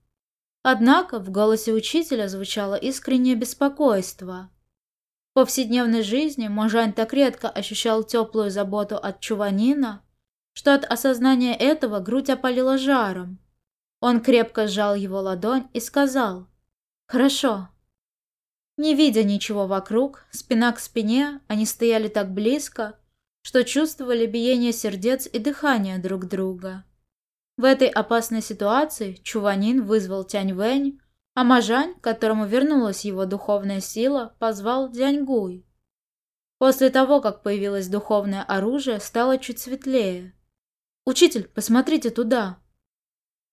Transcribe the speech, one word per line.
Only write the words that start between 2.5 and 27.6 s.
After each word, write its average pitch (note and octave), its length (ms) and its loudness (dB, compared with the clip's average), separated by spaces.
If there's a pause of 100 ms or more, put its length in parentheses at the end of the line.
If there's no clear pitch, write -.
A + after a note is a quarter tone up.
искреннее B3+ 640 0
беспокойство. G#3 1120 -2 (800)
В - 60 -20
повседневной A#3+ 640 2
жизни B3 460 -2
Можан G#3+ 460 0
так A3+ 200 -2
редко B3+ 340 2
ощущал A3 560 -2
теплую A3 460 -2
заботу G3+ 480 -4
от - 220 -8
Чуванина, G#3+ 840 0 (520)
что C#4+ 200 2
от C#4 100 2
осознания B3 720 2
этого B3+ 460 2
грудь C4 320 -2
опалила C4 480 2
жаром. F#3+ 580 0 (640)
Он A#3+ 180 2
крепко A3+ 480 2
сжал G3+ 280 0
его G3 240 -4
ладонь G3 540 -2
и A#3 60 -6
сказал: A#3+ 680 -2 (640)
"Хорошо". B3 600 0 (1080)
Не D4+ 180 0
видя C4+ 300 4
ничего G3+ 420 -2
вокруг, G#3+ 640 -2
спина A#3 440 0
к A#3 80 -12
спине, C4 640 -2
они G#3+ 180 -2
стояли A3 440 0
так G3 240 -4
близко, A3 640 -2 (440)
что B3 200 2
чувствовали B3+ 640 0
биение A#3 480 0
сердец A3+ 520 -2
и - 140 -6
дыхание A3 600 -2
друг F#3 260 -6
друга. F#3+ 580 -6 (720)
В A#3+ 80 -2